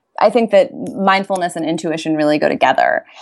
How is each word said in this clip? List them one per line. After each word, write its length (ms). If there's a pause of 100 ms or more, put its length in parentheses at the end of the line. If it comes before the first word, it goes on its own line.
(220)
I 60
think 220
that 240
mindfulness 840
and 80
intuition 500
really 240
go 80
together. 600 (160)